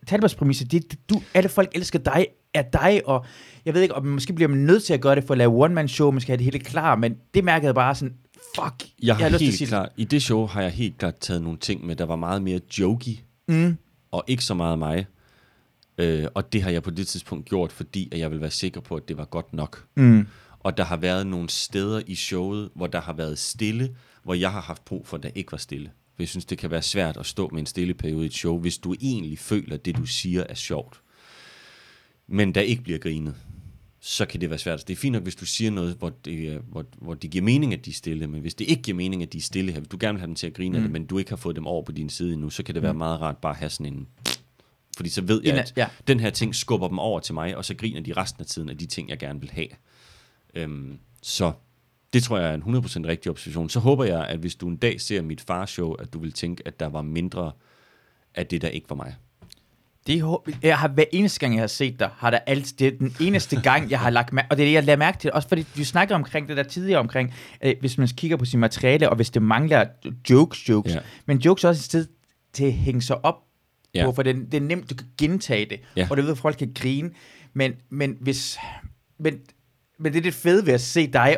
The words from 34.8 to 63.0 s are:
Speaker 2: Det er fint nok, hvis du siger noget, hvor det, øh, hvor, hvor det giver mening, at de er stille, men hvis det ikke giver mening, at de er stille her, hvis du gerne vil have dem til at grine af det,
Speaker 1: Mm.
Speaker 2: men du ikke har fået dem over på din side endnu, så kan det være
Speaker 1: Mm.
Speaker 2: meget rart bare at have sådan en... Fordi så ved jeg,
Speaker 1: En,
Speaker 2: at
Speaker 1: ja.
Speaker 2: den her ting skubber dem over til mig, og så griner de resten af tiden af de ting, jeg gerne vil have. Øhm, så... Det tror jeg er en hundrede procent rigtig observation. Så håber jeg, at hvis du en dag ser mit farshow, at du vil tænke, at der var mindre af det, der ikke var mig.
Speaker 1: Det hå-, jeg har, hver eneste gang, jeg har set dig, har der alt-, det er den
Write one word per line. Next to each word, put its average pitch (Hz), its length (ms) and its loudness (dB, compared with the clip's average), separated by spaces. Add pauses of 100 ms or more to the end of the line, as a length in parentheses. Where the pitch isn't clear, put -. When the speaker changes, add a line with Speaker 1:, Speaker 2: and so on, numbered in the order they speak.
Speaker 2:
Det 92 60 -6
er - 60 -10
fint 135 120 -2
nok, 110 100 -2
hvis 90 120 -8
du 90 120 -14
siger 110 240 -2
noget, 87 280 -2
hvor 85 140 -6 (120)
det, 78 240 -8
øh, 76 120 -8 (100)
hvor, 80 140 -10 (140)
hvor 82 160 -12
det 80 160 -12
giver 90 140 -2
mening, 127 300 4
at - 100 -10
de - 60 -12
er - 40 -12
stille, 80 320 -6
men 76 140 -8
hvis 80 140 -8
det 107 140 -8
ikke 151 140 2
giver 95 140 -4
mening, 92 260 -4
at 80 100 -10
de 82 60 -10
er 80 40 -10
stille 95 300 -4
her, 76 80 -8
hvis 73 80 -14
du - 120 -14
gerne 107 140 -2
vil 95 60 -8
have 90 60 -10
dem 82 80 -10
til 85 120 -8
at 80 80 -10
grine 92 220 -4
af 82 60 0
det, 107 80 -2
Speaker 1:
Mm. - 20 -6
Speaker 2:
men 80 140 -6
du 92 120 -4
ikke 95 120 -4
har 95 60 -6
fået 82 200 -6
dem 78 100 -10
over 82 160 -6
på 82 100 -12
din 76 180 -8
side 87 220 -4
endnu, 76 180 -6
så - 120 -10
kan 80 120 -8
det 82 80 -4
være 80 100 0
Speaker 1:
Mm. 76 60 -4
Speaker 2:
meget 82 220 -4
rart 78 160 -4
bare 78 160 -6
at 73 60 -10
have 78 120 -8
sådan 71 240 -10
en... 67 120 -10 (880)
Fordi 87 140 -8
så 101 120 -6
ved 107 220 2
jeg, 151 80 4
Speaker 1:
En, 139 60 2
Speaker 2:
at - 180 -4
Speaker 1:
ja. 120 100 2 (220)
Speaker 2:
den 127 120 4
her 110 100 0
ting 110 240 -2
skubber 92 340 -2
dem 90 100 -4
over 90 220 -2
til - 140 -8
mig, 82 220 -4
og - 80 -10
så 101 120 -8
griner 107 240 -6
de 82 120 -8
resten 90 280 -6
af - 60 -12
tiden 80 220 -8
af 69 100 -12
de - 80 -8
ting, - 220 -10
jeg 73 100 -10
gerne 71 220 -10
vil 65 100 -14
have. - 180 -8 (840)
Øhm, 71 440 -10 (240)
så... 87 300 -2 (600)
Det 123 100 4
tror 117 160 0
jeg 82 120 0
er 78 40 -2
en 78 80 -6
hundrede 123 200 0
procent 87 240 -8
rigtig 85 240 -4
observation. 80 380 -6
Så 123 120 -2
håber 131 240 4
jeg, 85 220 -2
at 82 120 -6
hvis 85 160 -6
du 87 140 -8
en 85 80 -4
dag 117 240 0
ser 98 220 -2
mit 80 180 -8
farshow, 90 520 -4
at - 200 -12
du 80 60 -10
vil 80 140 -8
tænke, 87 340 -8
at - 140 -12
der 80 60 -4
var 76 160 -6
mindre 82 500 -4 (840)
af 87 120 -6
det, 82 160 -4
der 85 60 -4
ikke - 220 -10
var 76 60 -8
mig. 67 180 -12 (920)
Speaker 1:
Det 160 160 0
hå-, 160 220 -2 (180)
jeg 156 160 4
har, 151 100 2
hver 143 240 4
eneste 196 280 2
gang, 123 140 2
jeg 110 80 2
har 110 40 0
set 123 340 -2
dig, 98 160 0
har 120 140 2
der 117 80 4
alt-, 139 400 -2
det 135 80 4
er 135 120 6
den 131 220 -2